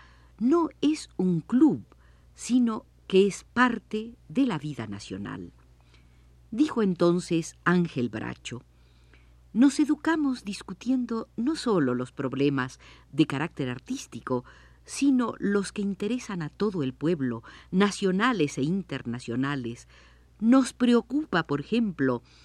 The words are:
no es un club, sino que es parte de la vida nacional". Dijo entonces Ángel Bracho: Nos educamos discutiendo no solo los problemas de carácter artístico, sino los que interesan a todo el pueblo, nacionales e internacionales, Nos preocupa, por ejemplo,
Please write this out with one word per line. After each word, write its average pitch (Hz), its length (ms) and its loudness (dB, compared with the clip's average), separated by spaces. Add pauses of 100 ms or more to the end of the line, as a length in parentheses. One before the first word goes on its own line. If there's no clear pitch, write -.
(400)
no 311 300 4 (100)
es 302 360 0
un 180 260 2
club, 240 420 4 (500)
sino 233 520 0 (200)
que 196 220 6
es - 160 -8
parte 233 720 -2 (120)
de 247 180 2
la 185 120 0
vida 139 300 -8
nacional". 98 640 -10 (960)
Dijo 240 320 0
entonces 175 800 0
Ángel 170 460 2
Bracho: 113 560 -10 (880)
Nos 269 260 4
educamos 302 680 0
discutiendo 226 920 -6
no 254 180 -2
solo 170 400 0
los 123 160 -6
problemas 131 720 -2 (320)
de 156 140 2
carácter 143 440 -4
artístico, 123 760 -8 (400)
sino 254 540 0
los 202 320 0
que - 120 -6
interesan 202 600 -4
a 147 60 -6
todo 190 340 -4
el 131 120 -4
pueblo, 135 500 -2 (260)
nacionales 196 880 0
e 139 40 0
internacionales, 131 1200 -4 (540)
Nos 240 320 6
preocupa, 240 720 2
por 143 140 -2
ejemplo, 151 640 0 (220)